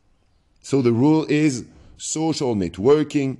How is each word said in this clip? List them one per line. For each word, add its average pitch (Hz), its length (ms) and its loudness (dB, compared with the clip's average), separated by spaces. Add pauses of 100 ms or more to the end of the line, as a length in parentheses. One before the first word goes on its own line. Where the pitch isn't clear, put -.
(640)
So 135 180 -2
the 120 120 2
rule 147 360 2
is, 147 380 0 (320)
social 156 560 -4
networking 135 840 0